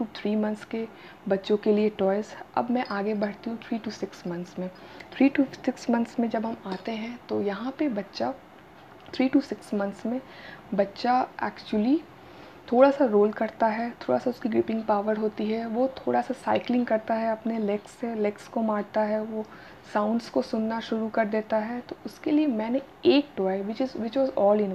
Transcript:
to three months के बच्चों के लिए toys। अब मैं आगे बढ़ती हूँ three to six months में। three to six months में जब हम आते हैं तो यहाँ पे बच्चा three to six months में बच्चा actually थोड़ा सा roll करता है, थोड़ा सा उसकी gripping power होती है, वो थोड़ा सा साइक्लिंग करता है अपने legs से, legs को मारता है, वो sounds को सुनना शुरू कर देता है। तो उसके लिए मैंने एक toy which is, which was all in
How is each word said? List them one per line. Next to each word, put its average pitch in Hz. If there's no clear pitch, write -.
to 226
three 208
months 214
के 226
बच्चों 202
के 214
लिए 214
toys। 202
अब 233
मैं 247
आगे 202
बढ़ती 208
हूँ 226
three 233
to 214
six -
months 175
में। 185
three 269
to 277
six -
months 233
में 233
जब 220
हम 226
आते 190
हैं 226
तो 214
यहाँ 208
पे 302
बच्चा 220
three 262
to 269
six -
months 202
में 247
बच्चा 208
actually 220
थोड़ा 254
सा 277
roll 208
करता 220
है, 226
थोड़ा 254
सा 247
उसकी 240
gripping 226
power 214
होती 214
है, 226
वो 233
थोड़ा 247
सा 240
साइक्लिंग 240
करता 220
है 226
अपने 226
legs 208
से, 233
legs 208
को -
मारता 214
है, 214
वो 220
sounds 214
को 254
सुनना 226
शुरू 226
कर 226
देता 214
है। 226
तो -
उसके -
लिए 302
मैंने 233
एक 277
toy 190
which 214
is, 262
which 226
was 269
all 208
in 196